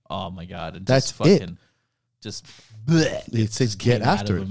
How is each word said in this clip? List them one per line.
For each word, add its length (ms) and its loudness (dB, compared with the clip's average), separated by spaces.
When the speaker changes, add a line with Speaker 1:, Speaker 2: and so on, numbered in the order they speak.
Speaker 1:
Oh 220 -8
my 140 -14
God. 300 -10
And 120 -16
Speaker 2:
That's 240 2
Speaker 1:
just 180 -10
Speaker 2:
it. 120 8
Speaker 1:
fucking, 160 -12
just 280 -14
bleh, 340 2
Speaker 2:
It 220 0
says, 220 0
Speaker 1:
just 20 -14
Speaker 2:
"Get 220 2
Speaker 1:
came 100 -2
out 120 2
Speaker 2:
after 160 0
Speaker 1:
of 40 -2
Speaker 2:
it." 100 -6